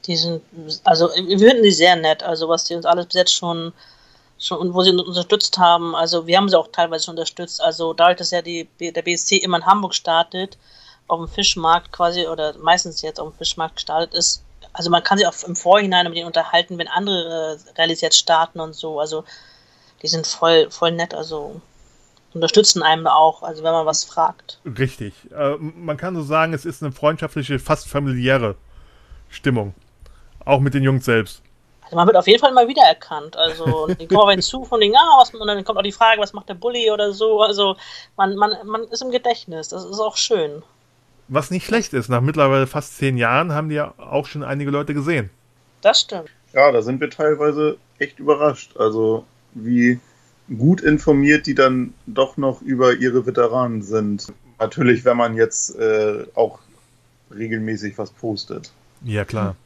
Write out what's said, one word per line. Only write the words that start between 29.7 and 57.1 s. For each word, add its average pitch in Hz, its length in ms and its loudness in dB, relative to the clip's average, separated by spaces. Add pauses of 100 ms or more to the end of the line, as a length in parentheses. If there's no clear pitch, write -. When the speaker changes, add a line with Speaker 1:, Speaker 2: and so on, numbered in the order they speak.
Speaker 2:
Auch 139 160 2
mit 135 140 0
den 135 100 0
Jungs 135 200 2
selbst. 113 380 0 (400)
Speaker 1:
Also - 140 -8
man 170 100 4
wird 220 100 6
auf 180 120 4
jeden 220 100 8
Fall 262 140 4
mal 247 160 6
wiedererkannt. 160 680 2
Also 160 580 -2
Speaker 2:
<laughs> - 40 -14
Speaker 1:
die 165 80 -14
kommen 190 140 4
auf 208 80 8
einen 185 140 2
zu 262 220 -6
von 233 160 0
denen, 208 140 2
„Ah, 302 260 8
was“, 240 140 4
und 214 140 -6
dann 202 160 -4
kommt 214 160 -4
auch - 20 0
die 202 80 -2
Frage, 226 300 2
„Was 202 120 -4
macht 202 160 -16
der 196 60 -10
Bulli?“ 233 380 -2
oder 208 200 -2
so. 214 300 0
Also 202 340 0 (400)
man, 196 200 0
man, 208 160 4 (140)
man 220 180 -6
ist 220 180 -10
im 254 80 -8
Gedächtnis. 233 600 -4
Das 180 140 -10
ist 190 140 -12
auch 214 180 -4
schön. 151 460 -2 (720)
Speaker 2:
Was 139 200 -4
nicht 180 120 -4
schlecht 220 280 -2
ist. 127 160 -4
Nach 123 120 0
mittlerweile 135 460 2
fast - 300 -10
zehn 135 200 -2
Jahren 127 360 0
haben 151 160 -4
die 151 80 -4
ja 147 220 -6
auch 143 280 -4
schon 147 160 -12
einige 139 300 -6
Leute 143 220 -4
gesehen. 143 360 -4 (500)
Speaker 1:
Das 208 200 4
stimmt. 175 280 -8 (240)
Speaker 3:
Ja, 139 200 6
da 117 100 2
sind 123 180 -4
wir 147 80 -4
teilweise 151 680 0 (240)
echt 143 180 -8
überrascht. 147 580 0
Also 110 480 0 (300)
wie 120 460 0 (480)
gut 135 320 2
informiert 151 680 2
die 143 80 -2
dann 127 400 2 (120)
doch 131 300 -2
noch 135 260 -4
über 127 320 2
ihre 123 320 0
Veteranen 120 560 0
sind. 104 500 -4 (260)
Natürlich, 123 460 0
wenn 120 140 2
man 117 180 0
jetzt, - 420 -2
äh, 107 560 0
auch - 240 -2 (760)